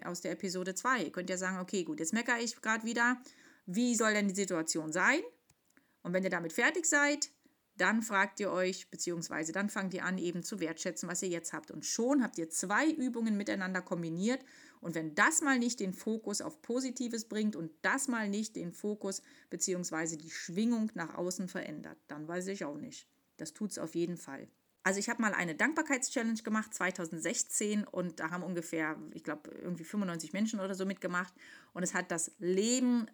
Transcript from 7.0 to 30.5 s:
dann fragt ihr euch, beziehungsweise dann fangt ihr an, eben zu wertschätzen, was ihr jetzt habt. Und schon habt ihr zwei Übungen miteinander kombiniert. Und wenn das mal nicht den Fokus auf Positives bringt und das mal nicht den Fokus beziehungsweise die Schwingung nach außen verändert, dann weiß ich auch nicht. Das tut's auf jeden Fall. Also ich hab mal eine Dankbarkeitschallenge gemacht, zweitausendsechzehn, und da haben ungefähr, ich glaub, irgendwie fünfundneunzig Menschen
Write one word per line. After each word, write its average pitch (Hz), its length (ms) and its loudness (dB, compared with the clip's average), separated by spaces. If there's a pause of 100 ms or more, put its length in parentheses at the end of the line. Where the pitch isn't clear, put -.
dann 208 240 4
fragt 202 380 2
ihr 196 120 2
euch, 185 380 0
beziehungsweise 165 640 -4
dann 202 180 0
fangt 190 240 -2
ihr 190 100 -2
an, 185 140 0
eben 175 240 -2
zu 202 180 -6
wertschätzen, 165 480 -4
was 175 140 -2
ihr 190 80 -2
jetzt 170 240 -4
habt. 156 160 -8
Und - 160 -10
schon 254 380 4
habt - 160 -2
ihr 165 100 -2
zwei 214 400 2
Übungen 233 480 0
miteinander 190 460 0
kombiniert. 180 600 0 (380)
Und 160 140 -4
wenn 160 200 -2
das 269 260 6
mal 269 180 4
nicht 240 200 0
den 185 140 0
Fokus 220 480 -2
auf - 220 -8
Positives 240 600 -2
bringt 214 300 0
und - 160 -6 (120)
das 233 240 2
mal 220 220 0
nicht 214 260 -2
den 170 180 -6
Fokus 208 480 -4 (280)
beziehungsweise 170 680 -2
die 160 140 -12
Schwingung 220 640 0
nach 170 200 -6
außen 180 320 -2
verändert, 151 500 -8 (100)
dann 151 200 -10
weiß 180 200 -4
ich 196 180 -4
auch 143 120 -6
nicht. - 300 -12 (300)
Das - 160 -10
tut's - 240 -4
auf 156 180 -6
jeden 170 220 0
Fall. - 300 -12 (360)
Also 190 160 4
ich 208 80 -2
hab 233 120 -2
mal 214 140 4
eine 175 220 0
Dankbarkeitschallenge 247 840 2
gemacht, 214 320 0
zweitausendsechzehn, 185 1120 0
und 175 340 -4
da 160 120 -2
haben 180 120 -4
ungefähr, 165 560 -2 (140)
ich 160 100 -12
glaub, 151 240 -6
irgendwie 170 360 -6
fünfundneunzig 170 500 -4
Menschen 214 260 0